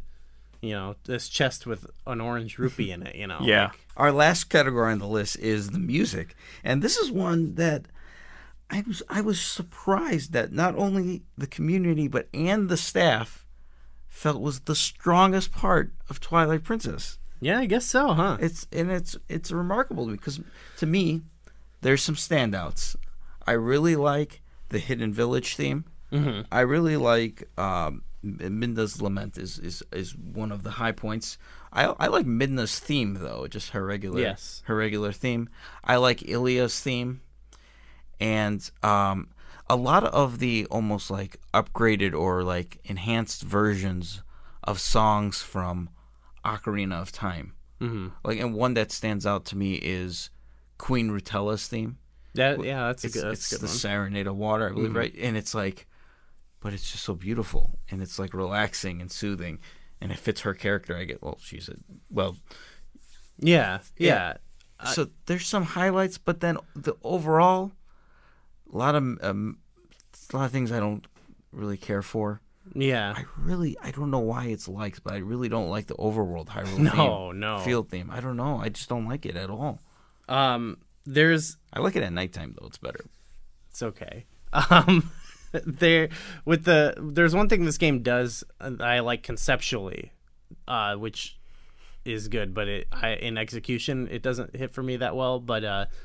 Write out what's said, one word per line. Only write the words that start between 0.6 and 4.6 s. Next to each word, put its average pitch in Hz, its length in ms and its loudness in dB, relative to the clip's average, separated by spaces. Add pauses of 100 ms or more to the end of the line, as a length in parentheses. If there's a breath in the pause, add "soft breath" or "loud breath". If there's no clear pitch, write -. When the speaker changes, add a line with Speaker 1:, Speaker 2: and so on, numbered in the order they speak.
Speaker 1:
you 110 140 -4
know, 98 300 -6
this 123 240 -6
chest - 380 -2
with 110 200 -6 (200)
an 117 140 -4
orange 117 380 -6
rupee 123 320 -2
in 87 160 -10
it, - 80 -12
you 101 120 -10
know? 87 140 -8
Speaker 2:
Yeah. 104 280 6
Speaker 1:
Like - 100 -12 (180)
Speaker 2:
Our 143 160 6
last 156 380 6
category 127 420 6